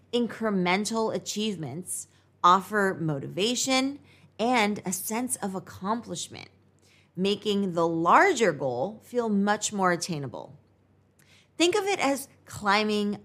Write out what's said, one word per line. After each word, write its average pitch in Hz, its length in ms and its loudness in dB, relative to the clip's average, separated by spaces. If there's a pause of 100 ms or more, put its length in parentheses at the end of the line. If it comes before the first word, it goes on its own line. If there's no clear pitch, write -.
(100)
incremental 214 1040 0
achievements 180 920 -6 (360)
offer 190 560 4
motivation 208 1000 -2 (400)
and 214 480 2
a 185 60 -4
sense 240 440 -4
of 190 180 -6
accomplishment, 190 920 -8 (680)
making 202 600 0
the 170 120 4
larger 208 680 6
goal 143 520 -4
feel 240 240 -2
much 208 420 2
more 190 220 2
attainable. 143 640 -6 (1000)
Think 349 180 4
of 403 80 2
it 392 140 0
as 277 280 0 (200)
climbing 208 800 0